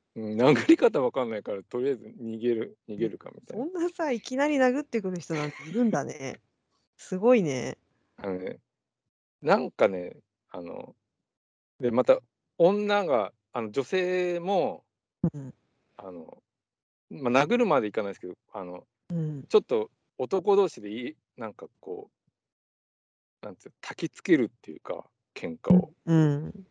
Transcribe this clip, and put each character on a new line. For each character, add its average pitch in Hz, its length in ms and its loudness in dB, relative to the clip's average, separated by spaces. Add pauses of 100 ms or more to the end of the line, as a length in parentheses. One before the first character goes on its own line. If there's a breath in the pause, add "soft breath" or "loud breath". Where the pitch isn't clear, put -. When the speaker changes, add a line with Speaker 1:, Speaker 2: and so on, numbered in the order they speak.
(160)
Speaker 1:
う 113 40 -8
ん、 107 200 -4
殴 127 280 6
り 330 80 10
方 214 240 4
わ 123 100 2
か 131 140 -2
ん 113 60 -4
な 110 80 -4
い 98 40 -8
か 107 100 -8
ら、 98 120 -6
と 123 160 -6
り 135 80 0
あ 139 60 2
え - 20 -4
ず 107 80 -18 (180)
逃 113 160 -6
げ 120 160 2
る、 110 240 -6 (100)
逃 104 80 -10
げ 110 120 -2
る 98 100 -8
か - 160 -16
み - 60 -20
た - 160 -16
い - 20 -6
な。 254 60 -6
Speaker 2:
そ 349 60 -6
ん - 20 -14 (100)
な 349 60 -2
さ、 311 240 -4
い 226 80 -4
き 254 160 -8
な 285 100 2
り 302 120 0
殴 262 240 2
っ - 20 -10
て 220 180 -4
く 190 80 -4
る 180 80 -6
人 160 160 -8
な 147 140 -2
ん - 20 -6
て - 60 -18 (120)
い 160 40 -12
る 233 100 0
ん 226 80 4
だ 143 140 0
ね。 135 360 -10 (560)
す - 220 -8
ご 233 160 6
い 214 80 4
ね。 131 340 -2 (420)
Speaker 1:
あ 101 100 -8
の 92 100 -4
ね、 - 220 -10 (840)
な 165 140 4
ん 233 160 -4
か 110 160 4
ね、 90 280 -4 (340)
あ 92 120 -10
の、 85 320 -12 (840)
で、 123 100 0
ま 120 140 2
た 127 160 6 (380)
女 202 460 4
が、 120 280 0 (200)
あ 123 80 -4
の、 107 120 -6
女 135 100 0
性 180 560 -2
も、 170 460 -2 (480)
Speaker 2:
う 147 40 -14
ん。 135 160 -12 (440)
Speaker 1:
あ 92 160 -14
の、 82 280 -18 (720)
ま、 139 220 -4
殴 147 240 4
る 240 100 2
ま 147 140 4
で 107 80 -2
い 98 40 -6
か 107 120 -4
な 98 60 -6
い - 20 -12
で - 20 -12
す - 60 -20
け 92 80 -12
ど、 90 60 -12 (180)
あ 101 100 -10
の、 90 240 -12 (240)
Speaker 2:
う 175 40 -6
ん。 151 340 -6
Speaker 1:
ち - 80 2
ょ - 20 8
っ - 60 4
と 110 260 -2 (280)
男 185 360 0
同 196 140 4
士 - 120 -10
で、 104 120 -10
い-、 123 240 -8 (200)
な 113 120 -10
ん 104 60 -12
か 98 120 -16 (140)
こ - 280 -12 (1300)
う、 - 20 -16
な - 60 -12
ん - 60 -18
て - 120 -20
い - 40 -20
う、 - 100 -20
焚 - 140 -14
き 160 120 -6
つ - 140 -14
け 170 140 6
る 127 80 4
っ - 180 -6
て - 80 -18
い - 60 -14
う - 40 -20
か、 - 300 -10 (240)
喧 - 240 -10
嘩 - 180 6
を。 - 160 2 (140)
Speaker 2:
う 170 80 4
ん、 - 20 6
う 151 300 4
ん。 185 240 -14